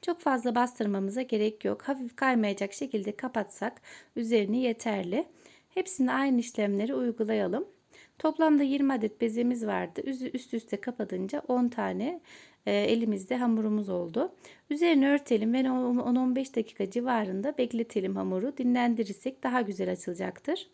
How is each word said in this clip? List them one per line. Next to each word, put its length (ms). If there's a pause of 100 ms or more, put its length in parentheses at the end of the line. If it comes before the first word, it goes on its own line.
Çok 180
fazla 340
bastırmamıza 680
gerek 420
yok. 180
Hafif 340
kaymayacak 560
şekilde 440
kapatsak 680 (340)
üzerini 460
yeterli. 640 (440)
Hepsine 440
aynı 280
işlemleri 540
uygulayalım. 760 (500)
Toplamda 440
yirmi 300
adet 280
bezemiz 460
vardı. 380
Üz-, 300
üst 200
üste 260
kapatınca 680
on 200
tane, 520 (460)
e, 60
elimizde 640
hamurumuz 520
oldu. 440 (380)
Üzerini 380
örtelim 460
ve 160
on, 260
on 200
on 200
beş 200
dakika 340
civarında 680
bekletelim 580
hamuru. 400
Dinlendirirsek 840
daha 180
güzel 320
açılacaktır. 800